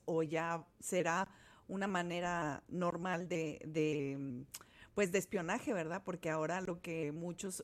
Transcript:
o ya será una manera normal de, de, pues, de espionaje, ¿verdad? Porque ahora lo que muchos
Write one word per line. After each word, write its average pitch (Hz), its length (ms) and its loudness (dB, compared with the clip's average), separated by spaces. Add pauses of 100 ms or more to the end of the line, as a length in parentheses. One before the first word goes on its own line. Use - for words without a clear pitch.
o 165 180 2
ya 160 420 0 (140)
será 175 500 2 (380)
una 196 200 -2
manera 175 800 0
normal 175 580 0
de, 160 380 -2
de, 139 800 0 (520)
pues, 202 140 4
de 190 80 4
espionaje, 190 540 0
¿verdad? 170 300 0
Porque 170 280 -2
ahora 156 280 2
lo 180 220 -4
que 160 300 -2
muchos 175 520 -6